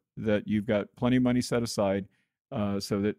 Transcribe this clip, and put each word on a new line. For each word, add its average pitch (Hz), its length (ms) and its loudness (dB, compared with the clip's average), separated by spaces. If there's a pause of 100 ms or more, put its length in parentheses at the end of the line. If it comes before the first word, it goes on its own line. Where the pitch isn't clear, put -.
(160)
that 107 300 0
you've 104 180 0
got 104 220 0 (100)
plenty 127 180 2
of 127 80 4
money 123 180 2
set 120 220 0
aside, 101 440 0 (440)
uh, 101 280 -2
so 101 220 -2
that 104 180 0